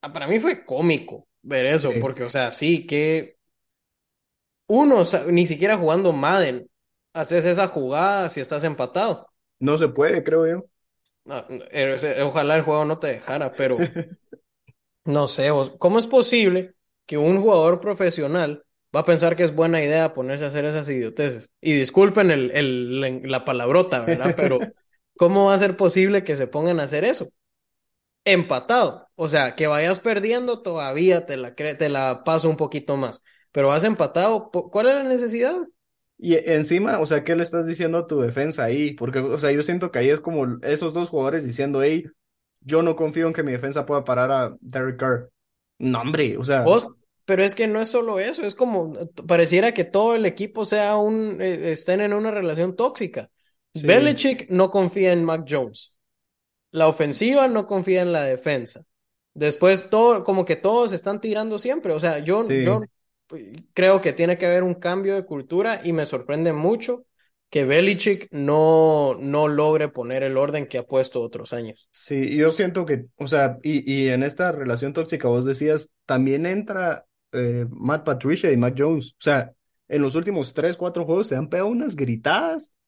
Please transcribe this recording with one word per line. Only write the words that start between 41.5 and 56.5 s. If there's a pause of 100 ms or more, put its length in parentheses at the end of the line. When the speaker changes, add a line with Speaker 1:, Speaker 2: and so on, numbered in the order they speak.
Speaker 2:
"Hey, (560)
yo
no
confío
en
que
mi
defensa
pueda
parar
a
Derek
Carr." (480)
No,
hombre,
o
sea
Speaker 1:
Vos, (200)
pero
es
que
no
es
solo
eso,
es
como, (340)
pareciera
que
todo
el
equipo
sea
un,
eh,
estén
en
una
relación
tóxica. (440)
Speaker 2:
Sí.
Speaker 1:
Belichick
no
confía
en
Mac
Jones. (720)